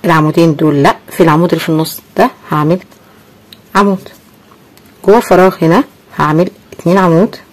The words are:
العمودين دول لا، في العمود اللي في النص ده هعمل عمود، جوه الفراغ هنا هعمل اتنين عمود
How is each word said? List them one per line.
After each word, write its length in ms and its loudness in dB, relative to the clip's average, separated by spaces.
العمودين 520 0
دول 260 0
لا، 140 0
في 120 -2
العمود 300 2
اللي 120 -4
في 40 -8
النص 320 -4
ده 140 0
هعمل 300 -2
عمود، 340 -2
جوه 120 4
الفراغ 480 0
هنا 200 2
هعمل 320 0
اتنين 260 -2
عمود 380 0